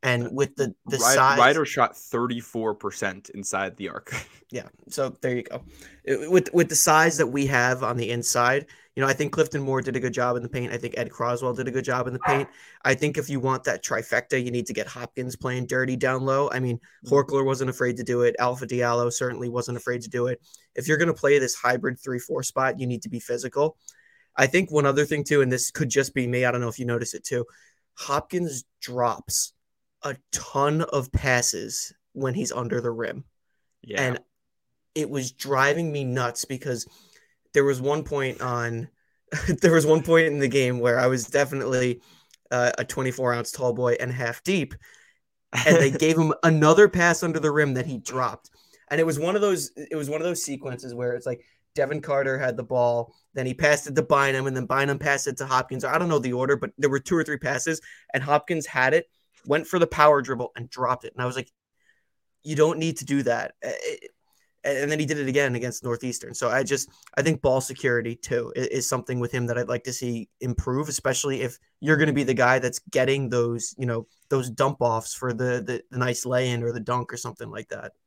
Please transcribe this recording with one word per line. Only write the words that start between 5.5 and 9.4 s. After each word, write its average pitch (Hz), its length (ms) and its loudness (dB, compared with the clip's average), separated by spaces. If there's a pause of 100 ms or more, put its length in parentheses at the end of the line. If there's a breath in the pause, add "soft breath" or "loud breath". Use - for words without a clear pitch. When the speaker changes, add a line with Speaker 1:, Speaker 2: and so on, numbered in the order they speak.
Speaker 1:
It, 151 260 -2
with, 180 240 4
with 170 140 6
the 156 80 -2
size 160 400 6
that 156 100 4
we 139 220 0
have 127 340 2
on 120 140 -2
the 117 140 -2
inside, 120 560 2 (280 soft breath)
you 131 80 -2
know, 135 60 2
I 139 40 2
think 147 200 -2
Clifton 151 280 0